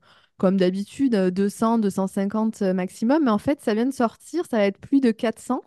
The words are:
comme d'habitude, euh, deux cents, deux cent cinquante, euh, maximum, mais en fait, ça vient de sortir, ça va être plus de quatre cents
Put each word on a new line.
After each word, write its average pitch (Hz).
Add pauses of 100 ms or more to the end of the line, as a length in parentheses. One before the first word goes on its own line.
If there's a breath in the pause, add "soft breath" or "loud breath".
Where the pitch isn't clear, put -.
(380 soft breath)
comme 190
d'habitude, 196
euh, 185
deux 196
cents, 233
deux 202
cent 190
cinquante, 214
euh, 185
maximum, 226
mais 247
en 208
fait, 285
ça 214
vient 226
de 269
sortir, 262
ça 240
va 202
être 196
plus -
de 240
quatre 220
cents 254